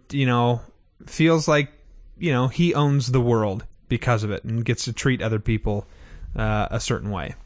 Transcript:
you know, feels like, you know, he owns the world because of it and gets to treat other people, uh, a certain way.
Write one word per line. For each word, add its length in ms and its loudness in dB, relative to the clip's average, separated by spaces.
you 160 0
know, 360 2
feels 440 2
like, 200 4
you 140 -2
know, 160 2
he 260 2
owns 380 2
the 80 4
world 460 0
because 340 0
of 80 -4
it 140 -8
and 180 -4
gets 220 -2
to 80 -6
treat 280 0
other 180 0
people, 460 -2
uh, 320 0
a 120 -4
certain 300 -4
way. 220 -6